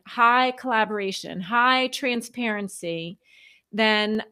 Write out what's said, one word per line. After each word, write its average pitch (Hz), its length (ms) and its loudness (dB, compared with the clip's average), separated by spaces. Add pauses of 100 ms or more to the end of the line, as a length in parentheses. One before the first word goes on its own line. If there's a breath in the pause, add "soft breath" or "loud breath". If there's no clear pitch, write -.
high 247 460 4
collaboration, 208 880 -2
high 247 480 2
transparency, 208 1300 -6 (540 soft breath)
then 214 600 2